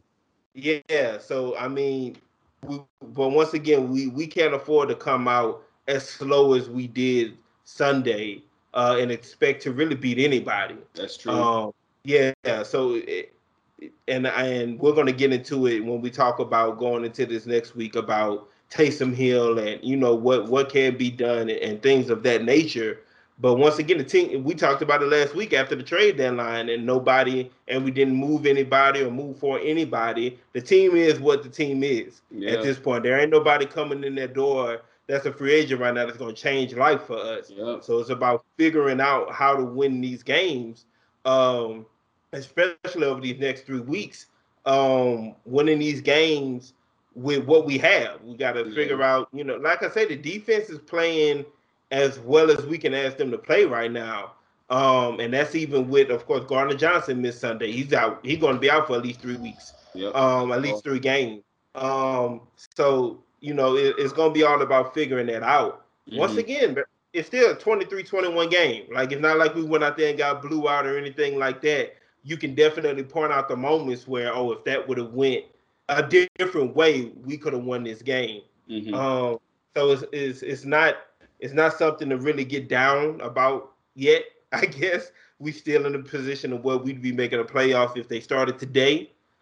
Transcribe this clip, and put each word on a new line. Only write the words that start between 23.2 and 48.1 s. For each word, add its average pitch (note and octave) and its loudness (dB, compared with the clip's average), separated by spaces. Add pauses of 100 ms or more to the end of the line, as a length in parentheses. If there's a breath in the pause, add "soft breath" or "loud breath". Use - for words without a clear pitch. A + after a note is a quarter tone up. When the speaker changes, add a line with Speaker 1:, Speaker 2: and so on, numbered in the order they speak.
Speaker 1:
But B2 4
once D3+ 4
again, D#3+ 0
the C#3 -4
team, E3+ 0
we D#3+ -2
talked C#3+ 0
about D3 2
it C#3+ 0
last D3 2
week G3 -4
after C3+ 0
the B2+ -10
trade F3+ 2
deadline A#2 -2
and A#2 -4
nobody, B2+ 2 (180)
and C3 -4
we C3 -2
didn't C3 2
move C#3+ 0
anybody C#3 4
or B2 -2
move C3+ -10
for C#3 -2
anybody. B2 -2 (160 loud breath)
The B2 -4
team F#3+ 6
is D#3 4
what C#3 2
the B2+ -14
team C#3 -2
is B2 -4
Speaker 2:
Yeah. G2+ -4
Speaker 1:
at A2 0
this C3 -2
point. B2 -2
There B2+ 2
ain't D3+ 4
nobody D3 4
coming C#3+ -6
in C#3 -6
that C3 -6
door C3 -2 (260 soft breath)
that's C#3 -2
a C#3 -4
free C#3 0
agent C3+ 2
right A#2+ 0
now A#2+ 0
that's A#2 -10
gonna A#2 -10
change C3 -2
life C#3 2
for A#2 -8
us. G#2 -8
Speaker 2:
Yep. A2 -10
Speaker 1:
So A#2 0
it's A#2+ -4
about B2 0 (120)
figuring D3 2
out C3 0
how C#3 2
to C3+ 0
win B2+ -2
these B2 -8
games, C3 -2 (400)
um, B2 2 (480)
especially E3+ -2
over C3 0
these B2+ -6
next C3+ -4
three C3 -6
weeks. D#3 -10 (380)
Um, B2+ 2
winning D3 2
these D3 -2
games C#3 0 (420)
with C3 -2
what D3+ 6
we C#3 0
have. D3 2